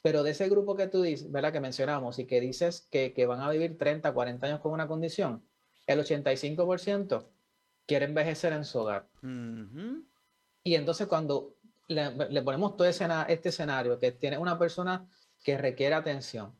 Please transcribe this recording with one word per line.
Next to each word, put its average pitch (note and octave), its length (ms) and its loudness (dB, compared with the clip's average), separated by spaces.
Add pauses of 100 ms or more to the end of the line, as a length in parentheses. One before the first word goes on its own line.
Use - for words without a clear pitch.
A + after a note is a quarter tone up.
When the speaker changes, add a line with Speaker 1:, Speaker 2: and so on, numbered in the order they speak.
Speaker 1:
Pero D3+ 220 4
de D3+ 80 2
ese F#3+ 180 0
grupo G3+ 280 2
que G3 100 0
tú F#3+ 160 2
dices, D3 280 -2
¿verdad? C#3+ 220 0
Que D#3 80 -2
mencionamos C3 600 -2
y B2+ 40 -4
que B2+ 160 2
dices D3 480 -2
que, C3 240 0
que B2 140 2
van B2 140 0
a C#3 100 -2
vivir D#3+ 260 0
treinta, D3+ 380 0
cuarenta B2 320 -2
años D3 140 -2
con D3+ 120 -2
una D#3+ 140 -2
condición, D#3+ 580 -2 (440)
el C#3+ 100 4
ochenta C#3+ 340 2
y C3+ 40 2
cinco D#3 300 0
por F3+ 120 2
ciento G3 540 -2 (520)
quiere C#3+ 200 2
envejecer D#3 480 0
en D3+ 120 -2
su - 140 -4
hogar. G#2 300 -2 (140)
Speaker 2:
Ujú. B2+ 840 -10 (580)
Speaker 1:
Y E3+ 140 2
entonces E3 320 0
cuando D3+ 480 0 (320)
le, D3 240 -2 (180)
le C#3 120 2
ponemos F3 340 0
todo F3+ 100 6
escena-, E3 420 2
este E3 200 2
escenario, C3 500 0
que B2 140 2
tiene C#3+ 260 -2
una E3+ 180 0
persona F3+ 520 0 (340)
que C#3 160 2
requiere C3+ 380 2
atención C3+ 640 -4